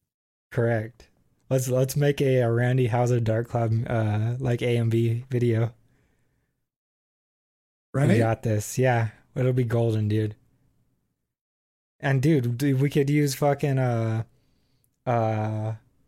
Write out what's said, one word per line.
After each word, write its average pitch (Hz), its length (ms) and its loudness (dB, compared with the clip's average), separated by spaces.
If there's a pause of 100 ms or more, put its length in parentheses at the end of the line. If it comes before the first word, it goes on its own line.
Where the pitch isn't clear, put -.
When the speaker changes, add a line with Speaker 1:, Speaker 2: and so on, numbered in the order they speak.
(520)
Speaker 1:
Correct. 117 560 -2 (420)
Let's, 131 180 0
let's 127 280 0
make 143 240 0
a, 131 200 2
a 117 120 0
Randy 123 340 2
Hauser 120 340 0
Dark 113 280 -2
Cloud, 113 400 -2
uh, 110 500 -2
like, 120 240 -4
A 120 160 0
M 113 120 0
V 117 380 0
video. 117 440 0 (2250)
Speaker 2:
Right? 135 160 0
Speaker 1:
We 113 100 4
got 113 260 0
this. 107 340 -2
Yeah. 120 300 2 (260)
It'll 127 180 0
be 127 120 0
golden, 113 440 0
dude. 107 280 -2 (1600)
And, 135 220 0
dude, 127 360 2
dude, 139 220 0
we 143 100 2
could 143 200 0
use 147 240 2
fucking, 143 440 0
uh, 117 440 0 (840)
uh, 110 680 -2 (360)